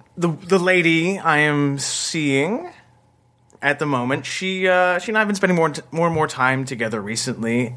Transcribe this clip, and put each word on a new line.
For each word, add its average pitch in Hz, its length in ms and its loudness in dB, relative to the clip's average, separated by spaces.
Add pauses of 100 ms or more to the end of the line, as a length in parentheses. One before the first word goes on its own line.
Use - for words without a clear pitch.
(160)
the, 170 120 0
the 175 300 0
lady 175 600 2
I 156 200 2
am 143 400 2
seeing 160 920 -2 (920)
at 139 160 0
the 156 80 -2
moment, 131 400 -2
she, 185 400 -4
uh, 180 320 2
she 214 140 -6
and 214 40 0
I 220 40 4
have 208 80 2
been 208 80 0
spending 185 180 2
more 165 160 4
t-, - 120 -8 (100)
more 165 160 0
and 165 80 -2
more 156 100 2
time 131 380 0
together 113 360 -4
recently, 113 760 -2